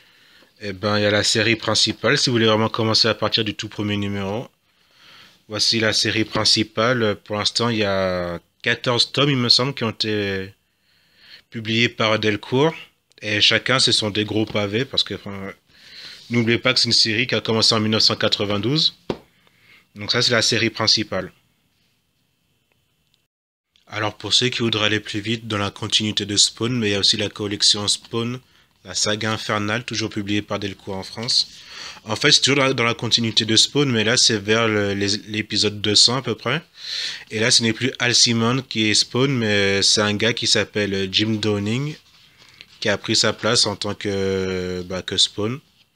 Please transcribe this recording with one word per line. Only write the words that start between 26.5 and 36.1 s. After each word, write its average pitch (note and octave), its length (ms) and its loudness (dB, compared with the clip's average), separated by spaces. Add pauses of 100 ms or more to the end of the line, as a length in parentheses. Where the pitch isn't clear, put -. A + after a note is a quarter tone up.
mais G#2+ 120 2
il - 20 2
y G2+ 40 2
a G2+ 40 0
aussi F#2+ 160 2
la G#2 140 -2
collection G#2 580 -2
Spawn, A#2+ 540 -4 (440)
la F#2 100 -12
saga A2 380 -2
infernale, G#2+ 500 -2
toujours G#2+ 260 -6
publiée G#2 320 -4
par G2+ 160 -4
Delcourt G2 380 -10
en F#2 80 -8
France. - 460 -2 (560)
En G#2+ 100 -4
fait, D3 160 2
c'est - 80 6
toujours C3+ 160 2
dans C#3 80 2
la, C3+ 100 2
dans A#2+ 120 0
la A#2 80 2
continuité A2+ 500 0
de A2 140 2
Spawn, C#3 340 2
mais A2 140 2
là, A#2 100 2
c'est A#2 220 2
vers A2 320 2
le, G2+ 240 0
les, G2+ 240 -2 (100)
l'épisode G#2 540 -2
deux G#2 140 2
cents A#2+ 200 6